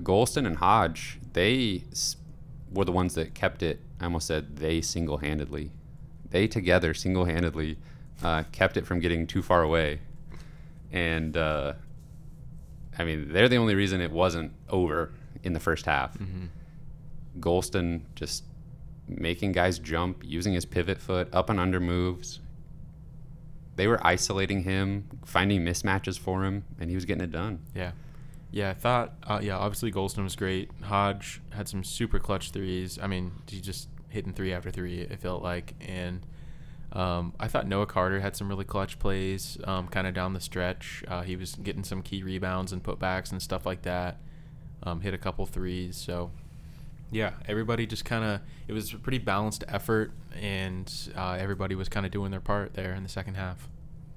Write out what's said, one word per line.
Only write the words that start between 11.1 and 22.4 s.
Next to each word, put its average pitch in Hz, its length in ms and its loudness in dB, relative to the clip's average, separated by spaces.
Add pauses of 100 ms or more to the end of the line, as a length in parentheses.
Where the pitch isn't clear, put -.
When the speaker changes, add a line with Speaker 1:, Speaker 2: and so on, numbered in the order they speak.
Speaker 1:
uh, 78 360 2 (1300)
I 85 60 2
mean, 76 260 0
they're 101 160 10
the 123 80 8
only 113 200 8
reason 95 260 4
it 82 100 2
wasn't 82 400 4 (180)
over 82 440 2 (300)
in 90 100 0
the 78 80 0
first - 240 2
half. 71 340 2
Speaker 2:
Mm-hmm. 92 280 -6 (920)
Speaker 1:
Golston 85 600 4 (140)
just - 280 -6 (640)
making 87 460 0
guys 87 260 4
jump, 85 460 0
using 87 280 0
his 87 120 2
pivot 90 340 0
foot, 90 320 0
up 92 180 4
and 104 100 4
under 90 200 4
moves. 90 640 0 (1400)